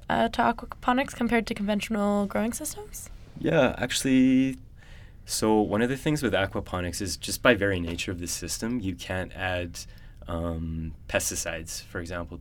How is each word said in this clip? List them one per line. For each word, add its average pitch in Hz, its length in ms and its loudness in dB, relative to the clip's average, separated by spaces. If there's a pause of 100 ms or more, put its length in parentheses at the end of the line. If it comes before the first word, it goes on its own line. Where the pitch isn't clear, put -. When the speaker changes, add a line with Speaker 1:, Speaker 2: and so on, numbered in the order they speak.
(100)
Speaker 1:
uh, 226 180 4
to 233 140 2
aquaponics 247 760 0
compared 226 300 2
to 233 80 -4
conventional 202 720 2
growing 214 260 0
systems? - 560 -10 (300)
Speaker 2:
Yeah, 143 400 4
actually, 131 800 4 (640)
so 110 380 4
one 101 180 2
of 120 80 4
the 135 80 -2
things 151 260 0
with 101 120 2
aquaponics 92 680 -2
is 92 160 -4
just - 260 -6
by 123 120 8
very 95 260 2
nature 85 320 -4
of 85 80 -6
the 87 80 -6
system, 113 520 -4
you 95 140 -2
can't 92 400 -6
add, 90 440 -4 (480)
um, 82 640 -4 (160)
pesticides, 85 720 -4
for - 180 -8
example, 85 400 -6